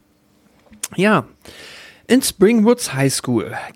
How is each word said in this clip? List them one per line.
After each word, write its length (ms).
Ja, 320
in 160
Springwoods 720
High 200
School 400